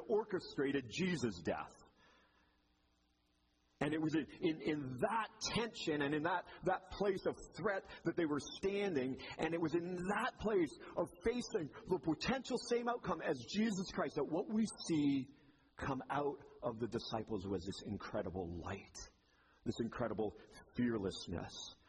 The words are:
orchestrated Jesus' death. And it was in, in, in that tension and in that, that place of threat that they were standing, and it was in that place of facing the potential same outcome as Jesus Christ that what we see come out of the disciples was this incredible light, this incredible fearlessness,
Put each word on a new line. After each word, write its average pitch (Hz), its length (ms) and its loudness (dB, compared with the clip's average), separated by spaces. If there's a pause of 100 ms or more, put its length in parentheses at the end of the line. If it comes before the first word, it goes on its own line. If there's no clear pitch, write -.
orchestrated 139 840 2
Jesus' 120 560 0
death. 80 260 -2 (2000)
And 143 140 2
it 160 80 0
was 156 140 2
in, 156 100 2 (160)
in, 160 200 2
in 139 400 -2
that 214 260 2 (260)
tension 196 480 0
and 143 140 2
in 151 80 2
that, 175 220 0 (200)
that 180 240 2
place 196 380 0
of 143 80 2 (200)
threat 190 280 0 (220)
that 165 120 2
they 175 80 4
were 147 140 2
standing, 190 800 2 (200)
and 160 160 0
it 165 80 0
was 160 140 4
in 175 220 0 (100)
that 220 320 2
place 185 360 4 (220)
of 175 100 2 (160)
facing 226 460 0 (180)
the 175 120 2
potential 233 580 0
same 240 320 0
outcome 185 320 -2
as 151 160 0 (160)
Jesus 196 380 2
Christ 156 240 0
that 143 120 2
what 165 220 0
we 220 160 4 (220)
see 143 400 4 (500)
come 131 320 -2
out 143 300 0 (240)
of 117 160 -2
the 117 80 0
disciples 107 580 -2
was 95 200 -2
this - 200 -6
incredible 95 640 -4 (160)
light, - 320 -8 (640)
this - 160 -2
incredible 110 560 -2 (400)
fearlessness, 98 1000 -2 (140)